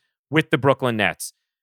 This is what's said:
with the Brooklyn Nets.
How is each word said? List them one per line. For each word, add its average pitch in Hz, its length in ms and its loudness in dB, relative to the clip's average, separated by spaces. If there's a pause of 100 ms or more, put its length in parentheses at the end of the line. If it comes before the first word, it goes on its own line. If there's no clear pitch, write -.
(300)
with 156 200 0
the 151 80 0
Brooklyn 127 380 0
Nets. 95 360 -4 (300)